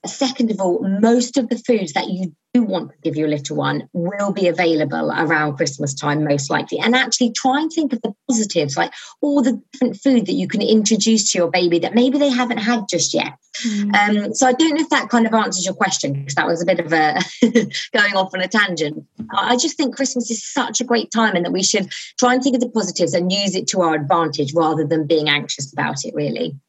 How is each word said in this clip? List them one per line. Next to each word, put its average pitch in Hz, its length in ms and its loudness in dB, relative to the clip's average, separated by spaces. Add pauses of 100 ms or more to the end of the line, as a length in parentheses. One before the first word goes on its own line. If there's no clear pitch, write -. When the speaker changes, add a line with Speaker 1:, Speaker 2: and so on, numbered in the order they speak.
Speaker 1:
Second 240 460 -2
of 196 100 -4
all, 180 260 0 (140)
most 240 380 4
of 247 100 -2
the 240 80 -2
foods 208 380 -2
that - 160 -2
you 180 220 -4 (200)
do 247 100 4
want 180 280 -2
to - 120 -20
give 147 140 -4
your 151 120 0
little 147 280 -4
one - 380 -4
will 202 360 -2
be 190 160 0
available 160 640 0
around 151 460 0
Christmas 147 380 -4
time, 151 280 -2
most 143 280 -2
likely. - 280 -4
And 220 160 2
actually 247 380 0
try 269 280 0
and 320 120 -2
think 302 220 -2
of 226 80 -8
the 208 100 -4 (160)
positives, 190 480 0
like - 160 -2 (300)
all 285 200 4
the 226 180 2 (120)
different 214 240 -2
food 247 300 4
that 180 80 -2
you 185 140 0
can 202 120 0
introduce 220 720 4
to - 60 0
your 170 120 2
baby 175 280 4
that 175 160 -2
maybe 254 240 4
they 285 100 4
haven't 247 300 0
had 220 320 0
just - 240 -2
yet. - 180 -2 (340)
Speaker 2:
Mm. 208 600 2
Speaker 1:
Um, 214 80 -6
so 262 120 2
I 254 60 4
don't 320 220 2
know 311 80 0
if - 80 -4
that 254 180 0
kind 226 180 4
of 220 60 0
answers 202 320 0
your 190 100 -4
question, 139 520 -2
'cause 139 80 -6
that 156 120 0
was 165 160 -2
a 165 40 -2
bit 175 120 2
of 165 140 -2
a 156 260 2 (220)
<laughs> 220 300 4 (240)
going 202 220 2
off 190 180 -2
on 185 80 -2
a 185 60 -4
tangent. 160 540 -2 (300)
I, 196 220 2
I - 20 2
just 294 220 -2
think 277 180 -2
Christmas 254 340 -2
is 220 160 -6
such - 360 -4
a - 20 -2
great 233 260 0
time 220 260 2
and 175 100 0
that 175 60 -2
we 190 100 0
should 190 280 0 (280)
try 247 160 4
and 254 80 2
think 262 120 2
of 240 60 2
the 240 80 0
positives 180 460 -2
and 180 180 0
use 196 240 -2
it 180 120 -4
to 185 120 -2
our 160 140 2
advantage 151 600 0
rather 160 320 2
than 156 200 0
being 151 240 2
anxious 147 420 -2
about 143 320 -6
it, - 100 -10
really. 147 400 -4 (140)